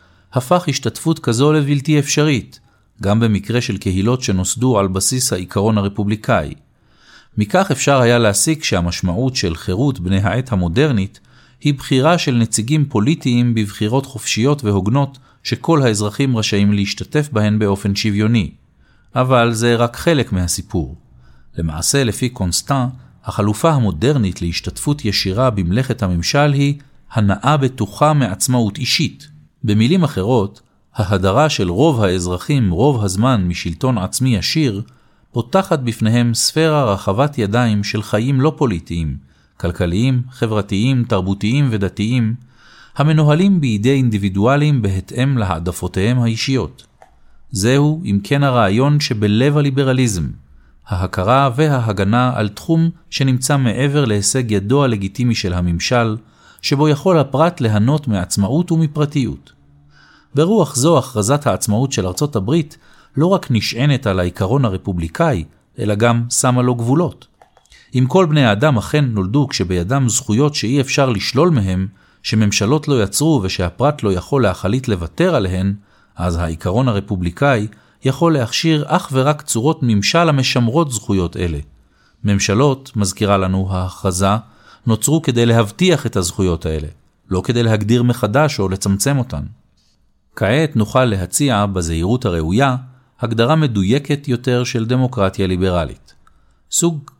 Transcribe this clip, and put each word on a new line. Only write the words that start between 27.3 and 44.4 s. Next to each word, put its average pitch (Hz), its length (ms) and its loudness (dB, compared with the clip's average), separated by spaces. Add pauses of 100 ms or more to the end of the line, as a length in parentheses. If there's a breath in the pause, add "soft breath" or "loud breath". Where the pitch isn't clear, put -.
בטוחה 131 560 0
מעצמאות 120 640 0
אישית. - 500 -4 (360)
במילים 117 400 4
אחרות, 101 580 0 (340)
ההדרה 98 540 2
של 101 200 -2
רוב 117 340 2
האזרחים 92 680 0
רוב 113 320 2
הזמן 101 440 0
משלטון 90 500 -2
עצמי 117 380 -2
ישיר, 107 460 -2 (500 soft breath)
פותחת 175 480 -2
בפניהם 117 540 0
ספירה 147 600 0
רחבת 110 440 -2
ידיים 110 460 0
של 107 200 -4
חיים 127 380 0
לא 151 160 2
פוליטיים, 85 600 -2 (400 soft breath)
כלכליים, 95 640 0 (100)
חברתיים, 110 760 0
תרבותיים 104 640 0
ודתיים, 110 640 -2 (600 loud breath)
המנוהלים 156 640 4
בידי 113 300 0
אינדיבידואלים 123 920 2